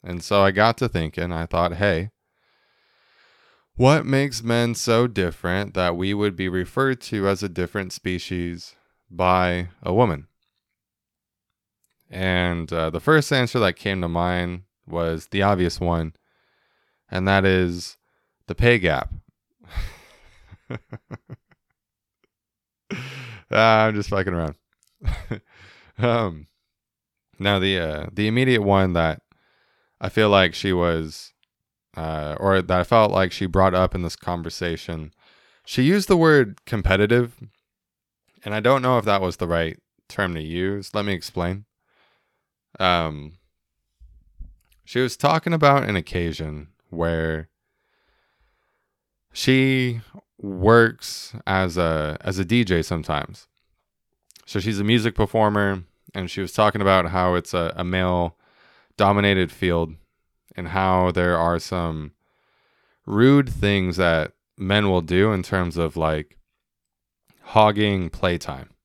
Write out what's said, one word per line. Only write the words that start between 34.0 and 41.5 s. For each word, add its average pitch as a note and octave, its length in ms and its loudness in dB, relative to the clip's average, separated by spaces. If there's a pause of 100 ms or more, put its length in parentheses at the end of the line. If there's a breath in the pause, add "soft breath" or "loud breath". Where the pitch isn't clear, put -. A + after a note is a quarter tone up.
this E2+ 140 -6
conversation, E2 960 -8 (540 soft breath)
she - 160 0
used F#3+ 240 2
the F#3 100 4
word D3 480 4
competitive, A2 680 0 (1080)
and G#2 120 -6
I A2 40 -2
don't B2+ 220 4
know B2+ 160 2
if G#2+ 80 0
that G2+ 160 2
was F2+ 160 -2
the F2 100 -4
right E2 300 -2 (320)
term F#2 240 -4
to D#2+ 80 -6
use. F#2 540 -6
Let G#2 100 -2
me G2+ 80 -2
explain. F2+ 520 -6 (1120)